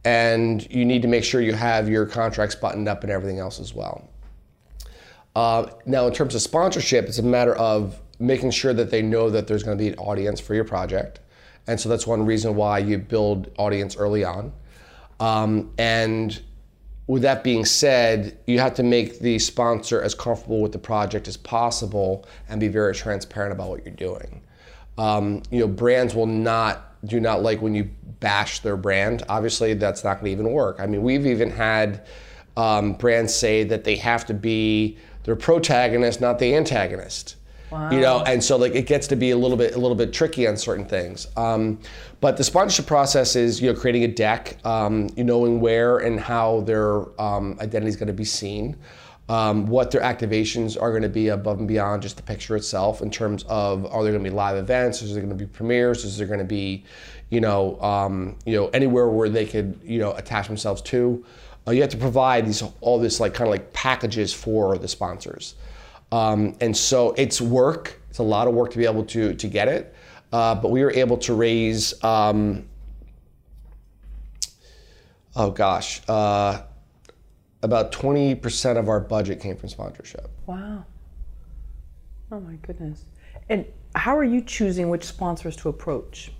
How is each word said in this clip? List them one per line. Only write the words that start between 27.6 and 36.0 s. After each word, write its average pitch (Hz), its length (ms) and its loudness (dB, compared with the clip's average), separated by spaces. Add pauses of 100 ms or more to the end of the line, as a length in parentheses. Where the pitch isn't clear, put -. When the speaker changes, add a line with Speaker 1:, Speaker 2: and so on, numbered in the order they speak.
Speaker 1:
when 107 140 0
you 104 160 -2 (300)
bash 101 400 0
their 101 180 -2
brand. 101 500 0
Obviously, 110 460 0
that's 101 280 -2
not 98 160 0
gonna 104 120 -4
even 107 220 -2
work. 107 280 0
I 98 60 -4
mean, 104 160 0
we've 135 240 2
even 113 240 2
had, 107 560 0 (500)
um, 107 380 2
brands 117 400 2
say 110 300 2
that 110 200 -2
they 107 120 2
have 117 300 0
to 113 80 -4
be 110 640 0 (280)
their 110 120 0
protagonist, 123 840 2